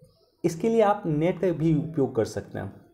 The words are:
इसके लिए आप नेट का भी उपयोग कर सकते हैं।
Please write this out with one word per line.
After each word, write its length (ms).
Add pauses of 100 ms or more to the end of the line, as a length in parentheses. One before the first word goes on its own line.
(440)
इसके 260
लिए 120
आप 240
नेट 340
का 120
भी 260
उपयोग 380
कर 100
सकते 340
हैं। 220 (120)